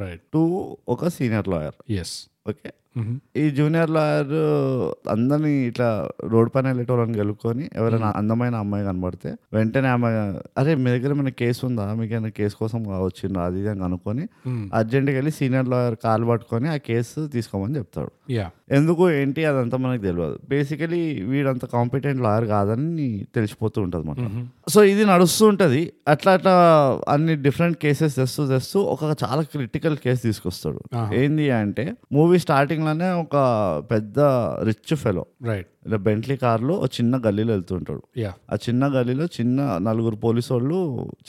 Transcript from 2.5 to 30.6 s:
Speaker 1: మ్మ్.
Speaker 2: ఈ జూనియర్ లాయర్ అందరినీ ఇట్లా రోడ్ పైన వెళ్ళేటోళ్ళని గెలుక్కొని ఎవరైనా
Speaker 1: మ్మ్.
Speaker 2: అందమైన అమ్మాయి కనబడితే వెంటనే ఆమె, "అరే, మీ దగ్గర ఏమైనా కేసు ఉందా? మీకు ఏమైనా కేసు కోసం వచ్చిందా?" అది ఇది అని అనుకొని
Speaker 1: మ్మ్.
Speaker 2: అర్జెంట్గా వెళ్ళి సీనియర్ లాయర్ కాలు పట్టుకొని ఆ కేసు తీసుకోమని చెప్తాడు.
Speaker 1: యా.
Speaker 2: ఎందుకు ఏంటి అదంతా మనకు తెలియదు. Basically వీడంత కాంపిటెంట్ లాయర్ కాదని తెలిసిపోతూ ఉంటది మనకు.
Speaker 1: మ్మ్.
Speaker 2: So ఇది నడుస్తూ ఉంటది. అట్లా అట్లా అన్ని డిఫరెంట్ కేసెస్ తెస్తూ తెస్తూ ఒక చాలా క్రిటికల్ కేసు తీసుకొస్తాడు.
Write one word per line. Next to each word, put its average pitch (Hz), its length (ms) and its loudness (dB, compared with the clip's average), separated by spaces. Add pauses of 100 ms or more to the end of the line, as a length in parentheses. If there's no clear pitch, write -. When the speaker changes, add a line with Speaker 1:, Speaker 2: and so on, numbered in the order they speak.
Speaker 1:
మ్మ్. 120 240 -6 (160)
Speaker 2:
ఈ 151 140 2
జూనియర్ 151 400 2
లాయర్ 151 360 0 (840)
అందరినీ 143 400 2
ఇట్లా 120 580 0 (160)
రోడ్ 113 300 4
పైన 131 120 2
వెళ్ళేటోళ్ళని 120 520 0
గెలుక్కొని 117 560 -4
ఎవరైనా 113 320 0
Speaker 1:
మ్మ్. 107 100 -2
Speaker 2:
అందమైన 117 380 0
అమ్మాయి 101 300 -2
కనబడితే 90 520 -4 (160)
వెంటనే 110 360 2
ఆమె, 120 200 2 (500)
"అరే, 151 160 2
మీ 131 100 0
దగ్గర 123 260 0
ఏమైనా 139 200 -2
కేసు 123 360 -2
ఉందా? 107 260 -2
మీకు 113 220 -4
ఏమైనా 110 140 -4
కేసు 104 280 -2
కోసం 104 480 -4
వచ్చిందా?" 92 360 -4
అది 90 180 -2
ఇది 101 100 -4
అని 98 160 -4
అనుకొని 104 420 -4 (200)
Speaker 1:
మ్మ్. 113 280 -6
Speaker 2:
అర్జెంట్గా 135 400 2
వెళ్ళి 135 160 0
సీనియర్ 131 380 0
లాయర్ 123 360 0
కాలు 113 220 2
పట్టుకొని 117 420 0
ఆ 160 80 -2
కేసు 117 500 -4
తీసుకోమని 110 500 -4
చెప్తాడు. - 560 -10
Speaker 1:
యా. 104 180 -2 (200)
Speaker 2:
ఎందుకు 160 400 4
ఏంటి 143 340 0
అదంతా 131 340 0
మనకు 127 240 -2
తెలియదు. 85 360 -2 (120)
Basically 147 800 -2
వీడంత 135 340 -2
కాంపిటెంట్ 123 580 -2
లాయర్ 113 220 2
కాదని 113 880 -2
తెలిసిపోతూ 110 480 -2
ఉంటది 85 200 -4
మనకు. 76 180 -6
Speaker 1:
మ్మ్. 117 260 -6 (300)
Speaker 2:
So 208 60 10
ఇది 202 220 6
నడుస్తూ 185 420 6
ఉంటది. 170 460 4 (160)
అట్లా 151 240 4
అట్లా 185 200 4 (560)
అన్ని 156 280 2
డిఫరెంట్ 147 420 2
కేసెస్ 147 380 0
తెస్తూ 139 320 0
తెస్తూ 131 320 0
ఒక - 240 -2
చాలా 151 380 0
క్రిటికల్ 147 540 -4
కేసు 123 260 -2
తీసుకొస్తాడు. 85 580 -4 (160)